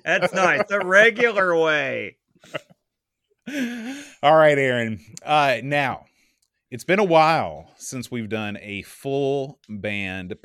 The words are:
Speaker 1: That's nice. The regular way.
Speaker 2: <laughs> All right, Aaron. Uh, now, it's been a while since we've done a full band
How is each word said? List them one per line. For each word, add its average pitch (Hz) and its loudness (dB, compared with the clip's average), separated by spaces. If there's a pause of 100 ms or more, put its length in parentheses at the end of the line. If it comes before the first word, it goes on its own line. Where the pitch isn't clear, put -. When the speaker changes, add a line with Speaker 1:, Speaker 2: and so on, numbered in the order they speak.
Speaker 1:
That's 180 -4
nice. 170 2
The 202 -2
regular 208 4
way. 135 -2 (280)
Speaker 2:
<laughs> - -14 (1700)
All 147 6
right, 156 6
Aaron. 120 -2 (240)
Uh, 143 0
now, 139 -4 (640)
it's 123 -14
been 185 2
a 214 2
while 156 2
since - -12
we've 117 -8
done 104 -6
a 101 -10
full 139 -4 (100)
band 95 -8 (100)